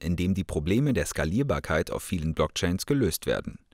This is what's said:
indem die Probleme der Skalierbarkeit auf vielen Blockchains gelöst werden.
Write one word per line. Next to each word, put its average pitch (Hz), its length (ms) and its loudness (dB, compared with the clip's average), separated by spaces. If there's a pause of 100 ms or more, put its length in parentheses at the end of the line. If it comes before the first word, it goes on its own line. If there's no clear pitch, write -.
indem 87 320 2
die 92 100 0
Probleme 101 480 2
der 73 140 2
Skalierbarkeit 82 840 0
auf - 140 -6
vielen 80 300 -2
Blockchains 87 520 0
gelöst 127 420 0
werden. - 320 -2 (140)